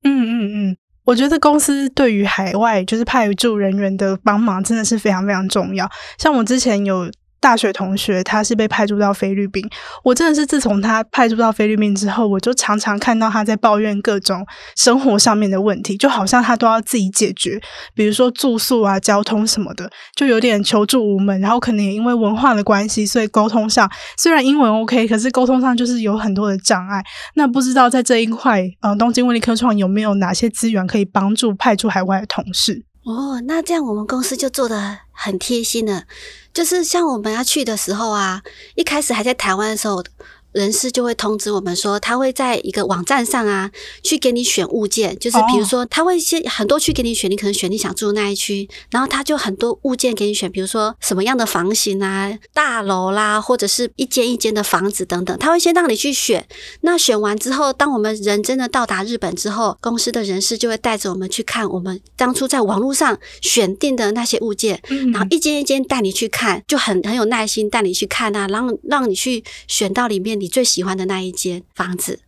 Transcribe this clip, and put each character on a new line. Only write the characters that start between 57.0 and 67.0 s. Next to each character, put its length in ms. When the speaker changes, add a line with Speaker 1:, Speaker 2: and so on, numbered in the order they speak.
Speaker 2:
完 200
之 120
后， 220
当 180
我 80
们 180
人 260
真 160
的 100
到 160
达 180
日 140
本 180
之 140
后， 320
公 160
司 160
的 100
人 160
事 200
就 100
会 80
带 220
着 120
我 60
们 140
去 120
看 240
我 140
们 180
当 200
初 120
在 140
网 180
络 140
上 260
选 340
定 220
的 160
那 100
些 180
物 120
件， 380
Speaker 1:
嗯。 220
Speaker 2:
然 100
后 80
一 80
间 200
一 60
间 180
带 200
你 100
去 160
看， 400
就 80
很， 260